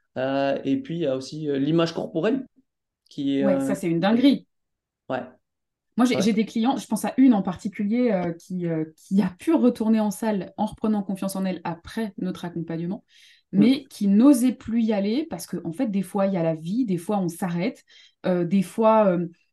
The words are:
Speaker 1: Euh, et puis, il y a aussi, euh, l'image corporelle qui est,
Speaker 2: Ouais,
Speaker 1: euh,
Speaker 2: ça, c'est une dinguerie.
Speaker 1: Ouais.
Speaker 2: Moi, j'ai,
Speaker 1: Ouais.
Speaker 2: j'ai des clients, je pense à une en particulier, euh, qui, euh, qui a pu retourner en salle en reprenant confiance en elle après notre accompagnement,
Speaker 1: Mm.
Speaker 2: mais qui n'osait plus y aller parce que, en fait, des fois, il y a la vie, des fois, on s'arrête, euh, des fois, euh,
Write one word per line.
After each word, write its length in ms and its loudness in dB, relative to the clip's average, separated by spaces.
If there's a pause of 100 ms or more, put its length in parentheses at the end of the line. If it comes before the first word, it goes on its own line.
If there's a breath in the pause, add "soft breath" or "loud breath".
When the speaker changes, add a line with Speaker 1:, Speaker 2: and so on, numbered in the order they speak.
(180)
Speaker 1:
Euh, 460 0
et 180 0
puis, 140 -8
il 60 -4
y 40 -2
a 100 0
aussi, 340 -8
euh, 100 0
l'image 340 2
corporelle 520 -2 (640)
qui 280 -2
est, 80 0
Speaker 2:
Ouais, 100 2
Speaker 1:
euh, 40 -2
Speaker 2:
ça, 160 -2
c'est 120 -6
une 120 0
dinguerie. 480 2 (640)
Speaker 1:
Ouais. 120 -4 (760)
Speaker 2:
Moi, 100 4
j'ai, 100 0
Speaker 1:
Ouais. 60 0
Speaker 2:
j'ai 120 2
des 120 0
clients, 320 0
je 100 -10
pense 180 -4
à 120 -4
une 160 8
en 80 2
particulier, 720 -2
euh, 220 -2
qui, 340 -8
euh, 180 -2 (100)
qui 260 0
a 180 -2
pu 140 0
retourner 460 2
en 120 0
salle 460 -4
en 80 0
reprenant 380 -4
confiance 320 -6
en 80 -4
elle 200 -4
après 540 -8
notre 280 -6
accompagnement, 580 -8 (500 soft breath)
Speaker 1:
Mm. 60 4
Speaker 2:
mais 260 4
qui 220 -4
n'osait 460 6
plus 300 -2
y 100 0
aller 360 -2
parce 180 -10
que, 180 -8
en 60 -4
fait, 160 -4
des 160 -2
fois, 240 -2
il 60 0
y 40 -2
a 60 0
la 120 0
vie, 300 -4
des 120 0
fois, 200 -2
on 120 0
s'arrête, 540 -4 (420 soft breath)
euh, 200 0
des 160 2
fois, 460 4
euh, 200 0 (260)